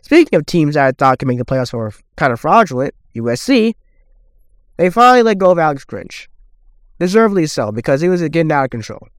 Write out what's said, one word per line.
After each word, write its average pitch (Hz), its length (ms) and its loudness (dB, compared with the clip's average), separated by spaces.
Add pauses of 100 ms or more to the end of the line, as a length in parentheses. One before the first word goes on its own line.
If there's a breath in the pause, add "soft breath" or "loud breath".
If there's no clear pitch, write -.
Speaking 294 340 2
of 151 100 0
teams 151 280 0
that 139 140 2
I - 20 2
thought 135 300 0
could 139 80 -4
make 123 100 -2
the 123 60 -6
playoffs 131 280 -4
were 110 200 -8 (240)
kind 139 160 0
of 117 80 -6
fraudulent, 151 560 0 (160)
U 117 180 -6
S 123 100 -4
C, 226 360 0 (1000)
they 175 120 2
finally 247 320 4
let 220 160 0
go 185 140 2
of 170 80 0
Alex 147 240 -2
Grinch. - 420 -16 (720)
Deservedly 190 480 2
so, 113 240 -4
because 135 300 -2
he 175 80 0
was 180 120 0 (100)
getting 160 200 0
out 143 140 0
of 123 60 -6
control. 110 360 -12 (120)